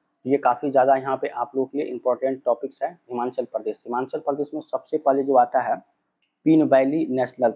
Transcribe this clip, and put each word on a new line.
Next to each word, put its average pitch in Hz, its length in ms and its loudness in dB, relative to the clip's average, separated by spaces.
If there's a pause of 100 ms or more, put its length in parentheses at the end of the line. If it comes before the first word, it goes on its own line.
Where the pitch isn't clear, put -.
(240)
ये 139 140 0
काफ़ी 135 320 0
ज़्यादा 135 260 4
यहाँ 135 200 -4
पे - 140 -6
आप 120 260 -8
लोगों 131 100 -2
के 139 120 -10
लिए - 80 -4
इंपॉर्टेंट 127 580 -4
टॉपिक्स 131 380 -4
है 135 100 -6
हिमाचल 123 520 -6
प्रदेश। 110 340 -8
हिमाचल 131 420 -6
प्रदेश 147 340 -4
में 151 80 -8
सबसे - 360 -6
पहले 139 240 2
जो 135 140 2
आता 123 260 4
है 110 200 -4 (640)
पीन 156 180 6
वैली 139 460 2
नेशनल 123 460 0